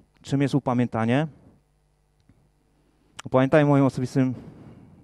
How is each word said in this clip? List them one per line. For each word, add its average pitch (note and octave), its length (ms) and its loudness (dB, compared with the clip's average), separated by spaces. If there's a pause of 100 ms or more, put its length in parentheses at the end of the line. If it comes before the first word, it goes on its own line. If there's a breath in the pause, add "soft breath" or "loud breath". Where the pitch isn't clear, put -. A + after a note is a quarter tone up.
(220)
Czym C#3 200 -2
jest C#3 120 -2
upamiętanie? B2 720 -2 (2000 soft breath)
Upamiętanie C3+ 400 2
moim C#3+ 200 4
osobistym C3 500 -2 (680 loud breath)